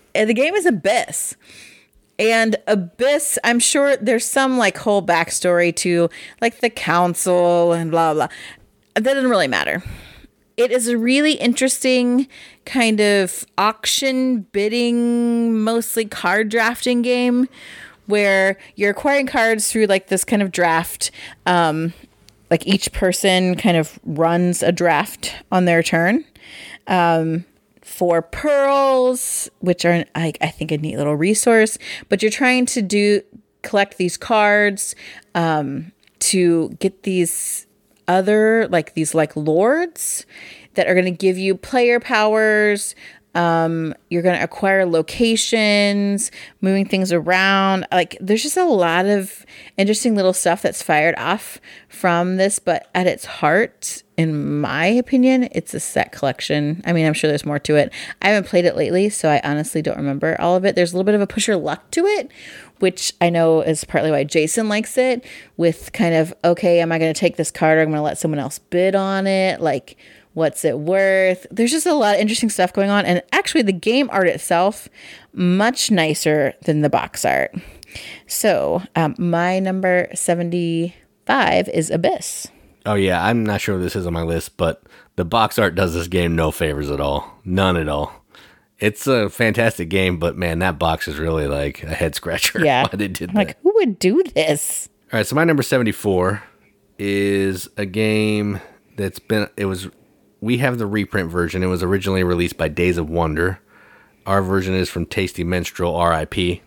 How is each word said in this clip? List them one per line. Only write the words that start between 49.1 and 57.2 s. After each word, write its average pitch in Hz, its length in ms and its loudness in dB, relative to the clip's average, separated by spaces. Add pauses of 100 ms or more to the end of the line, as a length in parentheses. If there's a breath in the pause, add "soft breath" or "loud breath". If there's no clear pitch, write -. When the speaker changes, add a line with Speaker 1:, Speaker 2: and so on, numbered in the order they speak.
Speaker 1:
interesting 208 380 2
little 185 180 2
stuff 170 280 0
that's 170 200 -4
fired 160 360 2
off 170 420 -4 (280 loud breath)
from 180 500 0
this, 196 220 2
but - 360 -2
at 180 120 0
its - 180 -2
heart, - 760 -2 (140)
in 147 420 0
my 147 260 -2
opinion, 247 680 4
it's - 240 -6
a - 40 -6
set - 320 -2
collection. 147 720 -2
I 170 80 0
mean, 160 120 2
I'm 156 80 2
sure 156 140 0